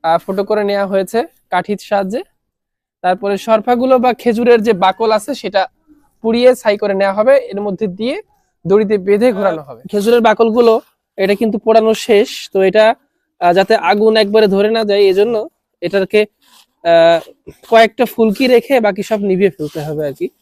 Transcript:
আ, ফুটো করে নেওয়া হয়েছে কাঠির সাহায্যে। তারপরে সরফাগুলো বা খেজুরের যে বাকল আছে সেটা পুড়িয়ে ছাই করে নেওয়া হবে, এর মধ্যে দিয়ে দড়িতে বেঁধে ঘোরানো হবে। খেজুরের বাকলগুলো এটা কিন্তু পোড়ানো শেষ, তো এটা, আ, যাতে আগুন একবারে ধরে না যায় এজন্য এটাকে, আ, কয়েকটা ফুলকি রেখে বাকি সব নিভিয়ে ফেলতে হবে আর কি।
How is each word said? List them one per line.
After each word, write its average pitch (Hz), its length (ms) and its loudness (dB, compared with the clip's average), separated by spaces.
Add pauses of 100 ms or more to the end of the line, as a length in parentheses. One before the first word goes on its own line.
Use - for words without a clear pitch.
আ, 165 140 0
ফুটো 196 260 -6
করে 208 200 -2
নেওয়া 202 220 -2
হয়েছে 190 340 -4 (300)
কাঠির 185 280 -4
সাহায্যে। 208 440 -4 (800)
তারপরে 190 360 -2
সরফাগুলো 247 640 0
বা 247 140 2
খেজুরের 240 500 2
যে 226 100 2
বাকল 190 380 0
আছে 220 240 -2
সেটা 190 320 -2 (540)
পুড়িয়ে 240 340 2
ছাই 214 220 -2
করে 202 160 -2
নেওয়া 196 200 0
হবে, 220 240 2
এর 202 240 -6
মধ্যে 208 260 -4
দিয়ে 226 340 -6 (460)
দড়িতে 208 300 0
বেঁধে 202 340 2
ঘোরানো 185 300 -4
হবে। 135 200 -20 (100)
খেজুরের 226 300 0
বাকলগুলো 226 600 2 (360)
এটা 196 180 0
কিন্তু 220 220 -2
পোড়ানো 220 360 2
শেষ, - 600 -2
তো 196 80 0
এটা, 214 340 2 (440)
আ, 175 140 2
যাতে 190 220 2
আগুন 214 420 0
একবারে 214 300 2
ধরে 196 240 0
না 226 120 -2
যায় 202 200 0
এজন্য 208 460 0 (320)
এটাকে, 196 440 0 (580)
আ, 170 360 4 (500)
কয়েকটা 226 360 2
ফুলকি 226 420 -2
রেখে 247 320 2
বাকি 202 240 -2
সব 214 160 -4
নিভিয়ে 196 300 0
ফেলতে 151 320 -8
হবে 151 260 -6
আর 135 60 -8
কি। 175 140 -8 (140)